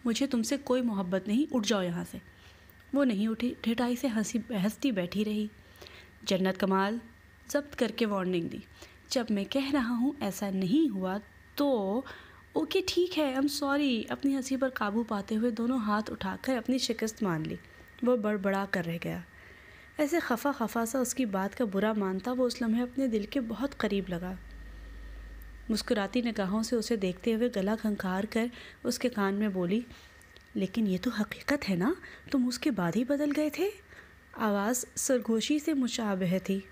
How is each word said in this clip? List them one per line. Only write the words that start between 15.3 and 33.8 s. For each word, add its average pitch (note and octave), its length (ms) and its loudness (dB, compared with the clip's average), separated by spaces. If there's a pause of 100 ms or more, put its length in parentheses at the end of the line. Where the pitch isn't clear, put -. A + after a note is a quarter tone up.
हुए A#3 160 2
दोनों A#3 300 0
हाथ G#3+ 300 2
उठाकर G#3 460 -2
अपनी B3 220 0
शिकस्त A3 440 -2
मान D#3+ 220 0
ली। E3 140 -6 (440)
वो B3 140 4
बड़बड़ा G3 480 0
कर F#3 200 -2
रह E3+ 120 -4
गया। E3+ 280 -6 (720)
ऐसे D4+ 200 2
खफा C4+ 320 0
खफा A#3 340 0
सा C4 140 -2
उसकी B3+ 260 0
बात G3 280 -2
का B3 120 0
बुरा G3+ 280 2
मानता F#3+ 380 0
वो B3+ 160 2
उस A#3+ 140 -2
लम्हे A#3 200 2
अपने B3+ 260 0
दिल G#3+ 180 0
के C#4 140 -2
बहुत A3+ 340 -4
करीब G3 360 0
लगा। F3+ 300 -6 (1300)
मुस्कुराती G#3+ 520 0
निगाहों G#3+ 420 0
से A#3+ 120 0
उसे A3+ 220 0
देखते F#3+ 340 0
हुए A3+ 180 2
गला G#3 260 0
खंखार G3+ 500 0
कर A3+ 260 -2 (340)
उसके A#3+ 240 0
कान G3 240 0
में G3+ 200 0
बोली, F#3 320 0 (680)
"लेकिन G3+ 320 0
ये F#3 100 2
तो A#3 140 0
हकीकत A3 520 -2
है F#3+ 120 0
ना, A3+ 200 2 (360)
तुम B3+ 160 2
उसके B3 240 0
बाद F3+ 240 0
ही A#3+ 80 2
बदल C#4+ 280 2
गए D4+ 180 2
थे?" F4+ 220 -2 (680)